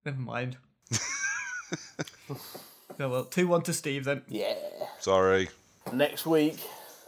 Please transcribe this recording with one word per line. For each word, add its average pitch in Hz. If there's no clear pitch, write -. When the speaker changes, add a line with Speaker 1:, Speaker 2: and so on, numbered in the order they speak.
Speaker 1:
Never 135
mind. 123
<laughs> 113
Oh 139
well, 127
two 180
one 170
to 170
Steve 139
then. 139
Speaker 2:
Yeah. -
Speaker 3:
Sorry. 95
Speaker 2:
Next 143
week. 156